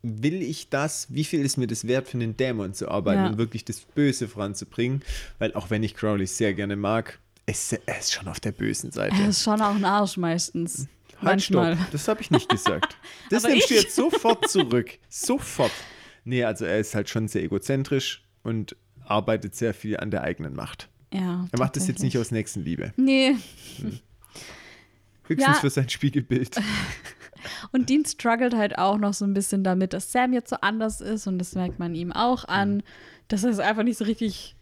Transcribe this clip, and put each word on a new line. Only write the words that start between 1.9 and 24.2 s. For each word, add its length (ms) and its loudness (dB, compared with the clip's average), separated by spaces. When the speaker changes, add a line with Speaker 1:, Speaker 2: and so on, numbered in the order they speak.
Speaker 1:
für 100 -6
einen 200 -2
Dämon 360 -2
zu 160 -6
arbeiten 340 2
Speaker 2:
Ja. 60 2
Speaker 1:
und 80 -2
wirklich 280 -2
das 160 -8
Böse 480 0
voranzubringen? 720 -4
Weil 140 0
auch 160 -6
wenn 140 0
ich 120 -4
Crowley 300 0
sehr 280 0
gerne 240 -2
mag, 420 -2
ist 280 -4
er, 120 -4
er 140 -4
ist 140 -2
schon 160 -6
auf 100 -8
der 140 -4
bösen 380 -4
Seite. 300 0
Speaker 2:
Er 80 4
ist 140 0
schon 180 2
auch 140 2
ein 100 2
Arsch 320 2
meistens. 680 -2
Speaker 1:
Halt, 60 -10
Speaker 2:
Manchmal. 520 4
Speaker 1:
stopp. 160 -2
Das 160 -4
hab 140 0
ich 100 -4
nicht 180 4
gesagt. 480 0
Speaker 2:
<laughs> 160 -20
Speaker 1:
Das 160 2
Speaker 2:
Aber 80 6
Speaker 1:
nimmst 160 6
du 60 2
Speaker 2:
ich 80 10
Speaker 1:
jetzt 120 -2
sofort 540 4
zurück. 480 2
Sofort. 640 0
Nee, 200 2
also 200 0
er 140 2
ist 160 -2
halt 140 -2
schon 200 0
sehr 140 0
egozentrisch 800 -2
und 320 -4
arbeitet 500 0
sehr 180 0
viel 240 -4
an 140 -6
der 120 -2
eigenen 300 -4
Macht. 360 -12
Speaker 2:
Ja, 380 -2
Speaker 1:
Er 80 0
macht 180 0
das 100 0
jetzt 140 -2
nicht 120 2
Speaker 2:
tatsächlich. 80 2
Speaker 1:
aus 100 -4
Nächstenliebe. 680 -4
Speaker 2:
Nee. 380 6
Speaker 1:
Hm. 220 -6